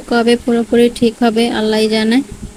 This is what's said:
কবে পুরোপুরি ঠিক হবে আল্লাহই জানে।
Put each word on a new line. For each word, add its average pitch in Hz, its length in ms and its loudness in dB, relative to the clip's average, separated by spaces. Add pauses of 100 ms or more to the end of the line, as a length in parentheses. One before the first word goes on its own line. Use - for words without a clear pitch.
কবে 233 280 2
পুরোপুরি 233 580 2
ঠিক 226 260 0
হবে 226 220 2 (160)
আল্লাহই 214 300 0
জানে। 220 280 0 (400)